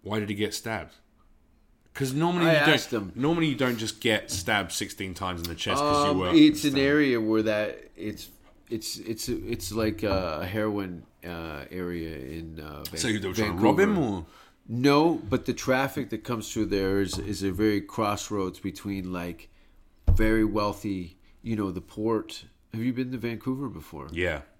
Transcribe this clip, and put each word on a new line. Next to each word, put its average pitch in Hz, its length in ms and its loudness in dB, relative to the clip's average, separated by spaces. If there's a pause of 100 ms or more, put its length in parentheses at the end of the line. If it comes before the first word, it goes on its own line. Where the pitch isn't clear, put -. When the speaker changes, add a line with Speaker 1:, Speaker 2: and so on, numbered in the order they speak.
Speaker 1:
Why 107 180 -2
did 104 100 -2
he 107 60 -2
get 104 180 0
stabbed? 104 420 -6 (960)
'Cause 131 200 -4
normally 170 360 2
Speaker 2:
I 165 40 6
Speaker 1:
you 151 80 6
don't, 147 80 6
Speaker 2:
asked 147 240 2
him. 98 220 -4
Speaker 1:
normally 160 320 2
you 139 80 0
don't 123 220 0
just 110 220 -6
get 110 320 0
stabbed 101 400 0
sixteen - 420 -6
times 90 280 -6
in 82 60 -8
the 85 80 -8
chest - 260 -2
'cause 147 240 2
you 143 60 2
Speaker 2:
Um, - 80 2
Speaker 1:
were - 140 0
Speaker 2:
it's 151 300 8
an 147 80 2
Speaker 1:
stabbed. 135 60 0
Speaker 2:
area 139 440 4
where 110 220 4
that, 107 540 -2
it's, 107 320 -10 (400)
it's, - 280 -6
it's 110 760 -6
like 110 300 -2
a 92 420 0
heroin, 98 580 -4 (220)
uh, 80 440 -8
area 87 480 -6
in, 80 420 -10
uh, 76 300 -12
Van-, - 80 -10
Speaker 1:
So 101 140 -2
they 101 160 -4
were 92 60 -4
trying 104 240 -2
to 98 60 0
rob 143 160 6
him, 208 160 6
Speaker 2:
Vancouver. 123 220 0
Speaker 1:
or? 82 80 -8 (440)
Speaker 2:
No, 143 460 6
but - 300 -2
the 123 80 0
traffic 131 580 -2
that 110 120 -6
comes 113 300 -4
through 107 140 0
there 98 340 2
is, 95 180 -2
is 98 240 -6
a 98 80 0
very 104 300 2
crossroads 101 800 -2
between, 95 520 -6
like, 87 380 -8 (640)
very 110 320 6
wealthy, 98 720 -2 (240)
you 113 160 -2
know, 98 140 0
the 87 100 -6
port. - 640 -4 (260)
Have 113 100 -6
you 123 120 0
been 127 180 -4
to 131 60 -6
Vancouver 120 500 -4
before? 76 460 -12
Speaker 1:
Yeah. 82 300 -2 (160)